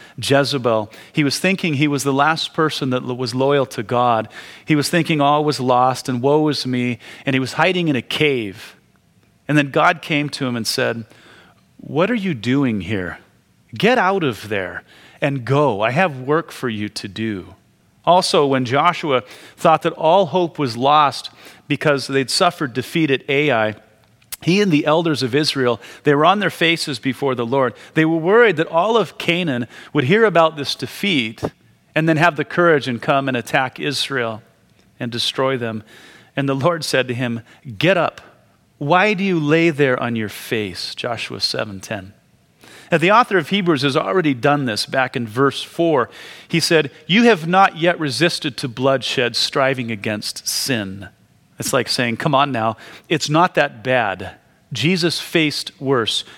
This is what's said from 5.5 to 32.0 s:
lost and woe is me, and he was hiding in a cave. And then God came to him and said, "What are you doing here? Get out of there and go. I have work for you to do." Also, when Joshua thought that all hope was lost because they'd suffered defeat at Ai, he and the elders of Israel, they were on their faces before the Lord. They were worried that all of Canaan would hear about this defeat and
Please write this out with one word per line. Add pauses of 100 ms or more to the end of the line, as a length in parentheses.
lost
and
woe
is
me, (280)
and
he
was
hiding
in
a
cave. (720)
And
then
God
came
to
him
and
said, (720)
"What
are
you
doing
here? (560)
Get
out
of
there (380)
and
go.
I
have
work
for
you
to
do." (500)
Also,
when
Joshua (340)
thought
that
all
hope
was
lost (380)
because
they'd
suffered
defeat
at
Ai, (640)
he
and
the
elders
of
Israel, (220)
they
were
on
their
faces
before
the
Lord. (200)
They
were
worried
that
all
of
Canaan (240)
would
hear
about
this
defeat (500)
and